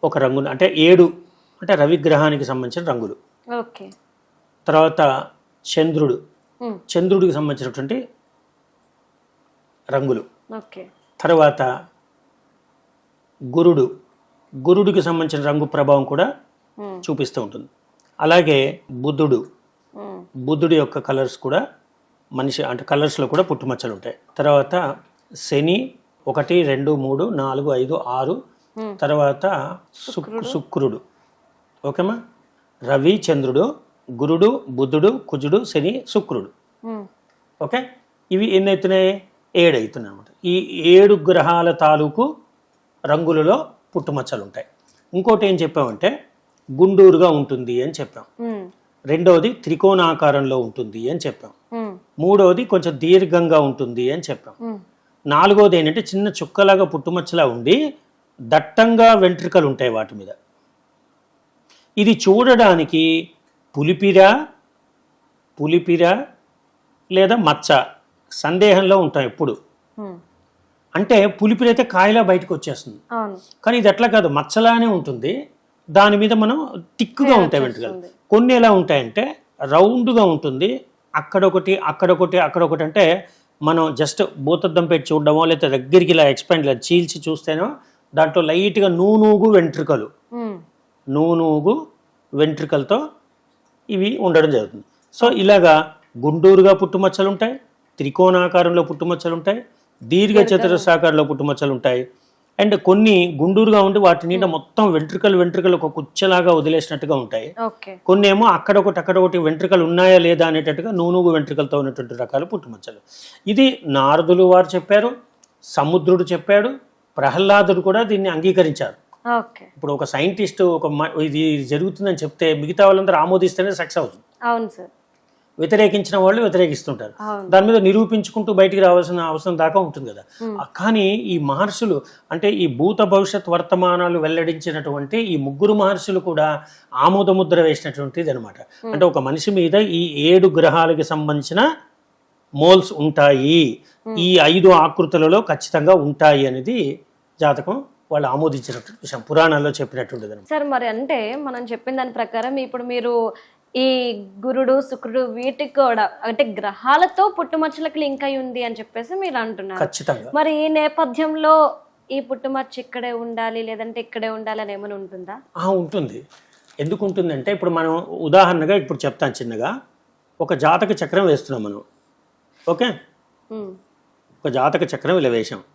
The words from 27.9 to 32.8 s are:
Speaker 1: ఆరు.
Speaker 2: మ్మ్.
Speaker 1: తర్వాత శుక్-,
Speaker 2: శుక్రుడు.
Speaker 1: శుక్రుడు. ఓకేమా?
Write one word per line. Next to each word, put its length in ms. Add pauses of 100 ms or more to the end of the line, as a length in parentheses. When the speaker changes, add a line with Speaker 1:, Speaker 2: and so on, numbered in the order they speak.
Speaker 1:
ఆరు. 360 (340)
Speaker 2:
మ్మ్. 200
Speaker 1:
తర్వాత 800 (180)
శుక్-, 200
Speaker 2:
శుక్రుడు. 320
Speaker 1:
శుక్రుడు. 540 (840)
ఓకేమా? 360 (600)